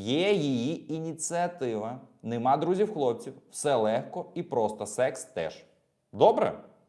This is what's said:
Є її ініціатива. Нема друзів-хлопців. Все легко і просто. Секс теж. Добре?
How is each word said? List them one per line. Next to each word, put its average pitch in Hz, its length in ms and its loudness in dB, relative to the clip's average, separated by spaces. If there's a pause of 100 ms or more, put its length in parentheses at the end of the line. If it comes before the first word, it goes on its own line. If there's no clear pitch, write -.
Є 151 320 2
її 147 600 -2
ініціатива. 160 1040 -4 (240)
Нема 117 340 2
друзів-хлопців. 160 760 0 (180)
Все 143 240 0
легко 113 580 0
і 175 100 -6
просто. 110 420 0
Секс - 380 -2
теж. - 420 -8 (480)
Добре? 190 460 4 (300)